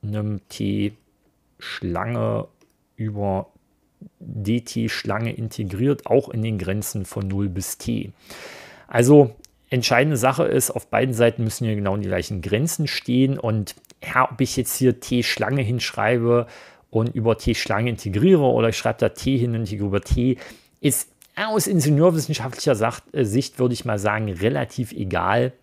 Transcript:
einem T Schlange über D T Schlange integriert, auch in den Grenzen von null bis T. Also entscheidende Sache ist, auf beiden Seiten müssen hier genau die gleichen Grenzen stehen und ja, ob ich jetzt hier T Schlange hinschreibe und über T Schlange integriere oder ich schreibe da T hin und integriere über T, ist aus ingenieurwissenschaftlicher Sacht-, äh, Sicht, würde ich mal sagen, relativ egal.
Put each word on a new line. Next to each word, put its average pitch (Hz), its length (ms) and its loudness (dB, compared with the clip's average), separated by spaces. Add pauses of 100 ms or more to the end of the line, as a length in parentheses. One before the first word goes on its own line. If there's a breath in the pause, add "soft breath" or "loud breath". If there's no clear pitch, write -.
einem 104 480 -4
T 101 440 -2 (640)
Schlange 110 880 -4 (480)
über 101 560 -4 (680)
D 113 420 -2
T 117 280 -4
Schlange 110 420 -4
integriert, 110 760 -2
auch 135 220 2
in 113 120 -4
den 110 160 -2
Grenzen 95 480 -4
von 98 220 -6
null 98 220 -2
bis 92 280 -8
T. 104 360 -6 (760 loud breath)
Also 123 480 8 (340)
entscheidende 127 480 2
Sache 127 280 2
ist, - 260 2
auf - 160 -8
beiden 123 260 0
Seiten 117 300 4
müssen 110 220 -2
hier 110 100 0
genau 98 220 -2
die 104 100 -4
gleichen 92 340 -4
Grenzen 135 460 0
stehen 131 500 0
und 107 380 -2 (280)
ja, 127 280 2
ob 123 100 -4
ich - 160 -2
jetzt 123 180 -4
hier 123 240 4
T 123 220 -2
Schlange 123 400 -2
hinschreibe 117 840 0 (420 loud breath)
und 113 240 0
über 113 240 2
T - 160 0
Schlange 110 380 -2
integriere 113 500 4
oder 120 280 4
ich 110 80 -4
schreibe 113 240 -2
da 110 80 4
T 135 280 -2
hin 120 140 0
und 113 60 -2
integriere 104 300 -4
über 98 140 0
T, 120 360 2 (420 loud breath)
ist - 300 -2 (240)
aus 214 320 -2
ingenieurwissenschaftlicher 151 1120 2
Sacht-, 113 400 -4
äh, 147 80 2
Sicht, 113 340 0
würde 123 160 2
ich - 120 -8
mal 110 120 -2
sagen, 104 320 -2
relativ 117 640 -2
egal. 98 720 0